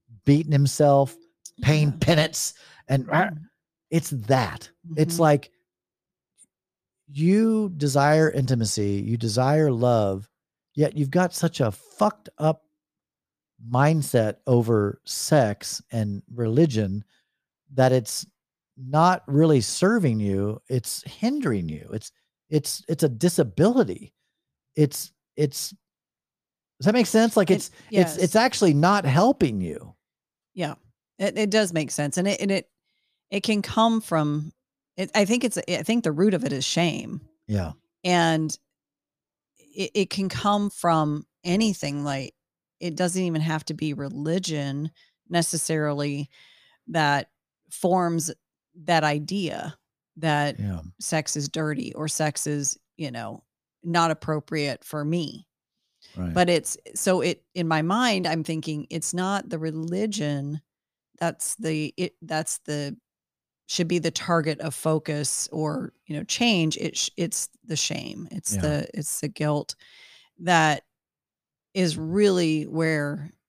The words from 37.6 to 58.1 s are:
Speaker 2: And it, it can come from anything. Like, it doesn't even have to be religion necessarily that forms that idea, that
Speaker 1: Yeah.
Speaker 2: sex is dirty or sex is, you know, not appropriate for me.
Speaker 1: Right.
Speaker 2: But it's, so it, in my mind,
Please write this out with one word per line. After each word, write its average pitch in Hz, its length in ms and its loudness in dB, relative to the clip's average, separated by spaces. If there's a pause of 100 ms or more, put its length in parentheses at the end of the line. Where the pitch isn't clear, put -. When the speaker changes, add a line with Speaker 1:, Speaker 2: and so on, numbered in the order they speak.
Speaker 2:
And 165 520 0 (1040)
it, - 360 -8
it 196 160 2
can 196 180 -2
come 208 420 0
from 151 560 0 (160)
anything. 175 640 -2
Like, 135 300 -6 (440)
it 175 180 -8
doesn't 185 260 0
even 165 180 0
have 156 260 -2
to 156 80 -8
be 151 200 -4
religion 147 960 -4 (380)
necessarily 151 1000 -2 (600)
that 147 420 0 (400)
forms 170 600 0 (540)
that 165 200 2
idea, 151 720 -4 (400)
that 147 440 0
Speaker 1:
Yeah. 95 200 -4 (200)
Speaker 2:
sex - 360 -4
is 143 120 -6
dirty 151 460 -6
or 156 140 -6
sex - 380 -4
is, 147 320 -2 (180)
you 151 140 -8
know, 110 320 -10 (400)
not 170 280 2
appropriate 151 760 -4
for 151 200 -8
me. 160 420 -4 (720)
Speaker 1:
Right. 90 160 -4
Speaker 2:
But 175 160 4
it's, - 280 0 (180)
so 185 280 0
it, - 200 -4 (120)
in 175 120 -4
my 160 160 2
mind, 196 440 0